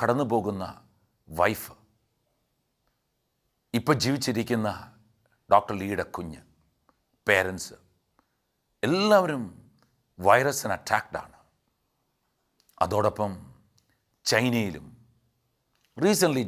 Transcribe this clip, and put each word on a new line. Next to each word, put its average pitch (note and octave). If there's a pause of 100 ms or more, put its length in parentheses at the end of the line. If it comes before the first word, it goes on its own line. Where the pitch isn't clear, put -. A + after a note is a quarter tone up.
കടന്നു A#2+
പോകുന്ന G2 (640)
വൈഫ്, F2 (2000)
ഇപ്പോൾ C#3+
ജീവിച്ചിരിക്കുന്ന A#2 (840)
ഡോക്ടർ G#2
ലീയുടെ F#2+ (100)
കുഞ്ഞ്, E2 (840)
പേരൻസ്, F#2 (1040)
എല്ലാവരും F3+ (760)
വൈറസിന് G#2+
അറ്റാക്ഡ് -
ആണ്. - (1500)
അതോടൊപ്പം G#2 (1000)
ചൈനയിലും A2 (1160)
റീസെൻ്റ്ലി E3